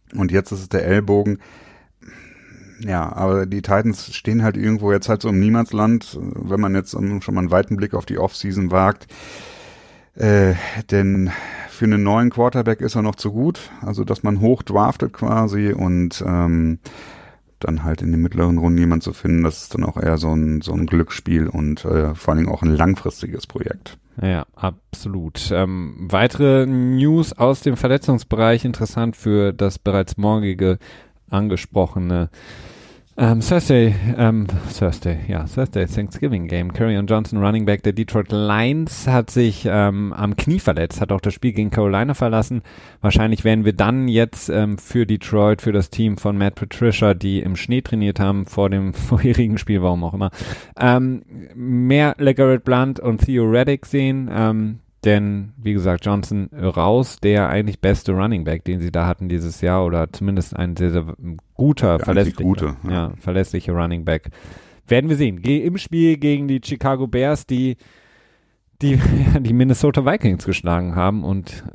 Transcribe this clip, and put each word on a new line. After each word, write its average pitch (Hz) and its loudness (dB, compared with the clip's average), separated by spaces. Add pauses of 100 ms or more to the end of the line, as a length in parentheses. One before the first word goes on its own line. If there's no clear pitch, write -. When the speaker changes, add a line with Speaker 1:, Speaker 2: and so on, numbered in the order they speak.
(160)
Speaker 1:
Und 95 0
jetzt 95 0
ist 98 -8
es 95 -16
der 92 -2
Ellbogen. 101 2 (1400)
Ja, 90 -4
aber 95 0
die 98 -6
Titans 101 0
stehen 113 0
halt 107 0
irgendwo 104 0
jetzt 101 0
halt 107 0
so 117 -2
im 98 2
Niemandsland, 110 2
wenn 92 -4
man 98 0
jetzt, 95 -4
um 98 -4
schon 101 -4
mal 92 0
einen 90 -2
weiten 92 2
Blick 101 -4
auf 85 -4
die - -6
Offseason 95 -2
wagt. 95 2 (1080)
Äh, 101 4 (380)
denn 98 2 (380)
für - -4
einen 104 4
neuen 113 4
Quarterback 117 0
ist - -4
er 113 0
noch 107 -2
zu - -6
gut, 135 -4 (100)
also 104 -4
dass 104 -4
man 104 0
hoch 120 4
draftet 104 0
quasi 107 0
und, 87 -2
ähm, 82 0 (800)
dann 78 -4
halt 80 -4
in 85 -2
den 82 0
mittleren 87 0
Runden 85 2
jemand 85 2
zu 85 -8
finden, 85 0
das 80 -4
ist - -18
dann 82 -4
auch 80 -4
eher 82 0
so 80 -2
ein, 78 0
so 85 -8
ein 82 -2
Glücksspiel 80 -2
und, 76 -4
äh, 78 0
vor 80 -2
allen 80 2
Dingen 78 -2
auch - -6
ein 80 4
langfristiges 82 -2
Projekt. - -10 (240)
Speaker 2:
Ja, 90 -2 (100)
absolut. - -8
Ähm, 92 -2 (160)
weitere 131 4
News 131 2
aus 131 0
dem 131 0
Verletzungsbereich, 120 2
interessant 117 -4
für 101 0
das 98 -2
bereits 95 -2
morgige 98 0 (540)
angesprochene, 90 -2 (880)
ähm, 113 2
Thursday, 123 4 (240)
ähm, 113 2 (280)
Thursday, 85 -2
ja, 87 -4
Thursday 95 -4
Thanksgiving 104 -4
Game. 87 -4
Kerryon 107 0
Johnson, 110 0
Running 107 2
Back 104 0
der 104 0
Detroit 107 -2
Lions, 110 0
hat 127 2
sich, 117 0
ähm, 101 0
am 104 -2
Knie 160 0
verletzt, 82 -2
hat 104 -2
auch 98 -2
das 101 -2
Spiel 123 -2
gegen 104 -2
Carolina 107 0
verlassen. 113 -2 (380)
Wahrscheinlich 110 2
werden 110 4
wir 104 2
dann 123 0
jetzt, 117 0
ähm, 104 0
für - -2
Detroit, 104 2
für 113 -2
das 101 0
Team 107 0
von 101 -2
Matt 101 0
Patricia, 107 0
die 98 -2
im 92 -4
Schnee 123 -2
trainiert 104 -2
haben 98 0
vor 101 0
dem 95 -2
<laughs> - -8
vorherigen 117 2
Spiel, 101 -2
warum 87 0
auch 85 -6
immer, 98 -2 (480)
ähm, 127 2 (320)
mehr 127 2
LeGarrette 135 4
Blount 131 2
und 110 -2
Theo 127 2
Riddick 127 2
sehen, 135 0
ähm, 110 0 (260)
denn, 104 2
wie 107 -4
gesagt, 92 0
Johnson 101 -2
raus, 95 0
der 101 2
eigentlich 101 -2
beste 98 0
Running 95 0
Back, 80 -4
den 90 -4
sie 85 -4
da 85 0
hatten 90 -2
dieses 85 -4
Jahr, 90 2
oder 85 0
zumindest 98 -2
ein 87 -4
sehr, 87 0
sehr 85 0 (520)
guter, 127 2
Speaker 1:
Der 78 -2
einzig 95 2
Speaker 2:
verlässlicher, - -6
Speaker 1:
gute, 87 0 (100)
ja. 90 -6
Speaker 2:
ja, 85 -2
verlässlicher 92 -4
Running 85 -2
Back. 80 -2 (580)
Werden 135 2
wir 151 2
sehen. 107 0
Ge-, 135 2
im 175 -2
Spiel 165 2
gegen 143 0
die 135 0
Chicago 135 -2
Bears, 131 -2
die, 127 -2 (1080)
die, 143 2
<laughs> - 4
ja, 147 2
die 123 0
Minnesota 131 4
Vikings 127 0
geschlagen 87 -2
haben 92 0
und 95 -6